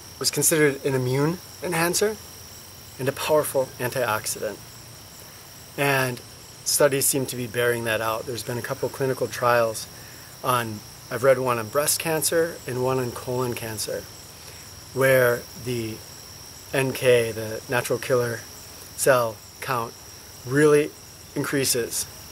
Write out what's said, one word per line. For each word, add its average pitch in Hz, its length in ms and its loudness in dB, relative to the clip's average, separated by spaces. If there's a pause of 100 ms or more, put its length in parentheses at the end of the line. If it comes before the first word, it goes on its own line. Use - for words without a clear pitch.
(180)
was 127 120 -2
considered 147 540 4
an 139 100 2
immune 135 440 2 (240)
enhancer 170 540 0 (840)
and 131 100 -2
a 135 40 0
powerful 139 560 2 (100)
antioxidant. 110 760 -2 (1200)
And 135 440 2 (440)
studies 139 400 4
seem 131 220 0
to 123 100 -8
be 123 100 -4
bearing 120 380 0
that 110 160 0
out. 113 260 -2
There's 117 160 -6
been 120 160 -6
a 113 40 -6
couple 131 260 -4
clinical 131 380 -2
trials 117 600 2 (560)
on, 117 380 0 (300)
I've 120 120 -4
read 131 160 6
one 123 200 2
on 104 100 -6
breast 147 320 0
cancer 165 560 0 (100)
and 127 160 -2
one 131 160 2
on 123 120 -2
colon 123 440 -4
cancer, 107 500 -6 (880)
where 131 480 4 (220)
the 113 320 -4 (760)
N 135 200 0
K, 120 380 4
the 110 380 -6
natural 123 300 0
killer 120 420 0 (560)
cell 120 400 4 (240)
count, 120 320 -4 (540)
really 147 440 6 (440)
increases 131 720 -2 (280)